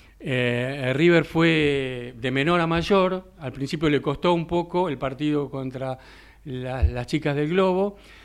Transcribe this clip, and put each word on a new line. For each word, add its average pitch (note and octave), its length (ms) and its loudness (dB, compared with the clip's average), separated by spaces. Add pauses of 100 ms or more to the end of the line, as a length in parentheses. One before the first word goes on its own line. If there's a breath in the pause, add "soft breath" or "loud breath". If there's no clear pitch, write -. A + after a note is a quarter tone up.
(180 loud breath)
eh, B2+ 760 -2
River D3+ 300 6
fue C#3 920 0
de B2+ 120 -2
menor D3+ 300 2
a E3 60 2
mayor. F#3 720 2
Al C3+ 140 -8
principio D3 360 -2
le C#3+ 140 4
costó D#3 320 0
un E3+ 120 0
poco F3 420 0
el C3+ 100 -6
partido C#3 520 -2
contra C3 480 -6 (460 loud breath)
la-, B2+ 380 -4
las B2 240 0
chicas D3 300 -2
del D3+ 120 0
Globo, F#3+ 480 0 (280 loud breath)